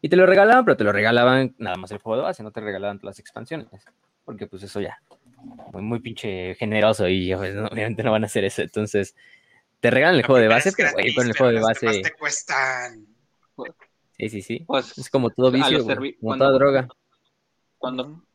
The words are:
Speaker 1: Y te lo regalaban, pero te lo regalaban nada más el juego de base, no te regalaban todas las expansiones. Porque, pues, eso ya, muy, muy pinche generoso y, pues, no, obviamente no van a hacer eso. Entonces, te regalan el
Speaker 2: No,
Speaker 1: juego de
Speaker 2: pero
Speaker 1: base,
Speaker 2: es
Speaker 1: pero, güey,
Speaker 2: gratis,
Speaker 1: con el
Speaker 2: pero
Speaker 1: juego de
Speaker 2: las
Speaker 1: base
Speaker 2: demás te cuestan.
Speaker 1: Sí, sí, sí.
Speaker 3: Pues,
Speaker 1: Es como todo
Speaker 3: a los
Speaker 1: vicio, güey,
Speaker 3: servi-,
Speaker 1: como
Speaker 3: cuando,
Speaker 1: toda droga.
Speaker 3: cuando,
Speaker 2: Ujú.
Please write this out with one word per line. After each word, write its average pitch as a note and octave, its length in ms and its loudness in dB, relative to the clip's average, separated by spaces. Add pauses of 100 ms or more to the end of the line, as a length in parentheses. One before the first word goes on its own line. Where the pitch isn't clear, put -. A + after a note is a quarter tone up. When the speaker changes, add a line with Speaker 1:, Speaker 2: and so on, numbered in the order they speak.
Speaker 1:
Y D#3+ 80 -4
te F3 60 4
lo F#3 100 8
regalaban, G#3 400 6
pero D3+ 100 4
te - 80 -2
lo G#2 80 2
regalaban A#2+ 640 2
nada F#2 200 -6
más F#2 140 -14
el G#2 80 -10
juego A2 200 -6
de C3+ 60 -4
base, F3+ 180 -6
no G#2+ 80 -14
te A2+ 100 -12
regalaban G2+ 380 -8
todas G2 160 -16
las - 60 -20
expansiones. A#2+ 480 -14 (560)
Porque, G#2 220 -14
pues, F#2+ 180 -18
eso G2+ 160 -10
ya, - 200 -10 (720)
muy, F#2 100 -14
muy A2 180 -6
pinche F#2+ 560 -10
generoso G#2+ 520 2
y, F#2 260 0
pues, F#2+ 200 -6
no, G#2 140 -6
obviamente A2 340 -6
no A#2+ 100 0
van A2 120 2
a - 20 -4
hacer G2+ 180 -2
eso. G2 180 -4
Entonces, G#2 520 -4 (680)
te A#2 100 2
regalan D3 260 4
el B2 60 4
Speaker 2:
No, A#2 40 -2
Speaker 1:
juego B2+ 140 6
de A2 80 6
Speaker 2:
pero A2 80 6
Speaker 1:
base, D3 140 2
Speaker 2:
es F#3+ 60 -12
Speaker 1:
pero, D3 160 0
güey, G2 120 -2
Speaker 2:
gratis, A#2+ 120 -2
Speaker 1:
con B2 100 0
el A2+ 60 -2
Speaker 2:
pero G#2+ 60 -4
Speaker 1:
juego C3 120 4
de A#2 40 2
Speaker 2:
las A2 140 2
Speaker 1:
base A2+ 180 -2
Speaker 2:
demás G#2 160 0
te - 160 -6
cuestan. C3 880 -6 (1120)
Speaker 1:
Sí, A2 100 -8
sí, G#2+ 140 -10
sí. C3+ 240 -10
Speaker 3:
Pues, - 320 -6
Speaker 1:
Es C3 100 -14
como B2 220 0
todo B2+ 180 2
Speaker 3:
a - 20 6
los C3 100 2
Speaker 1:
vicio, C#3 240 0
güey, - 120 -2
Speaker 3:
servi-, C#3 220 -10
Speaker 1:
como A2 120 -8
Speaker 3:
cuando, C3 160 0
Speaker 1:
toda C3+ 120 6
droga. C3+ 300 2 (920)
Speaker 3:
cuando, B2+ 260 -8
Speaker 2:
Ujú. D#3 180 -16 (120)